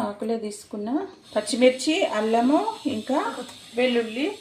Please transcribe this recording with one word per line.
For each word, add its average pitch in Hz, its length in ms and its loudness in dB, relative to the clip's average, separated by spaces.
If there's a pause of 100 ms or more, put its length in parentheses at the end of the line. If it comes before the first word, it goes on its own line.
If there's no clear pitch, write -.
ఆకులే 220 400 -4
తీసుకున్నా. 214 500 -6 (380)
పచ్చిమిర్చి, 254 640 4 (240)
అల్లము, 240 400 4 (360)
ఇంకా 254 240 0 (600)
వెల్లుల్లి 240 460 0 (140)